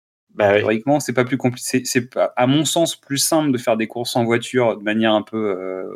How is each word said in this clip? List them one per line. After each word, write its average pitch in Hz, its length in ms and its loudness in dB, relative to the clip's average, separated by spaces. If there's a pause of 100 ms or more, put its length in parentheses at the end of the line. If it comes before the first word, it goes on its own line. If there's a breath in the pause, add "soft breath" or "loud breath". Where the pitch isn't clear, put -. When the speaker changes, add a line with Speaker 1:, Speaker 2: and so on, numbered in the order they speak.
(340)
Speaker 1:
Bah 101 200 4
oui. 104 60 6
Speaker 2:
théoriquement, 110 420 2
c'est 135 120 -4
pas 127 120 2
plus 123 120 -2
compli-, - 240 -2
c'est, 127 240 -2
c'est 123 240 -2
pas, - 280 -2
à 127 100 4
mon 147 180 2
sens, 165 320 0
plus - 200 -6
simple 151 340 0
de 123 60 0
faire 120 200 0
des 110 100 -2
courses 120 300 -8
en 120 80 2
voiture 117 520 0
de 104 60 -16
manière 107 300 2
un 107 80 2
peu, 110 160 -10
euh, 92 580 -6